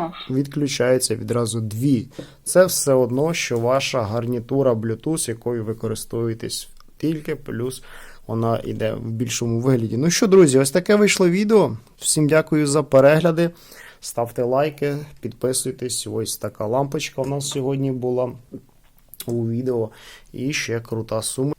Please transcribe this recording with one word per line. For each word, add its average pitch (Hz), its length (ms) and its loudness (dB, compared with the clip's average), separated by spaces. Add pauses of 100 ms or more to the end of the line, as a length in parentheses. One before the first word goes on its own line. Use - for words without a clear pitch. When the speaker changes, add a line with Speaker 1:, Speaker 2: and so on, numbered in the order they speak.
Speaker 1:
off. 165 360 -6
Speaker 2:
відключається 135 800 0
відразу 113 440 -2
дві. 113 480 0 (360)
Це 185 220 6
все 156 260 0
одно, 131 420 2
що - 240 -4
ваша 127 440 0
гарнітура 120 680 0
Bluetooth, 113 560 -4
якою 117 360 -4
ви 110 100 -4
користуєтесь 113 960 -6 (300)
тільки, 151 380 -4
плюс 123 460 -8 (440)
вона 113 380 0
йде 110 300 -4
в 113 160 -8
більшому 117 500 -2
вигляді. 117 360 0
Ну 151 140 0
що, 233 160 2
друзі, 175 320 8
ось 135 120 4
таке 190 260 2
вийшло 196 320 4
відео. 185 480 4 (220)
Всім 151 300 2
дякую 156 380 4
за 143 160 2
перегляди. 160 680 6 (500)
Ставте 117 420 -4
лайки, 143 540 0 (240)
підписуйтесь. 127 840 -4
Ось 107 300 -6
така 107 300 -8
лампочка 139 560 -4
у 131 40 -6
нас 143 220 -6
сьогодні 135 440 -2
була 123 400 -4 (920)
у 117 220 -2
відео. 117 420 -2 (420)
І 135 200 -6
ще 117 280 -4
крута 110 420 -6
сума. 143 360 -4